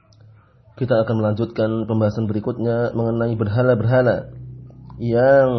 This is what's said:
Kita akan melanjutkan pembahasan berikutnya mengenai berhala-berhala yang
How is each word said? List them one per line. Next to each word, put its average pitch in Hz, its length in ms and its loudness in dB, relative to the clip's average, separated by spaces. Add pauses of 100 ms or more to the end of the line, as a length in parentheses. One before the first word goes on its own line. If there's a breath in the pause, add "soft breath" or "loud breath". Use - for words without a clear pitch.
(800 soft breath)
Kita 117 240 2
akan 110 160 -2
melanjutkan 110 640 -2
pembahasan 107 400 0
berikutnya 117 720 -2
mengenai 117 400 -2
berhala-berhala 113 960 0 (640)
yang 127 640 4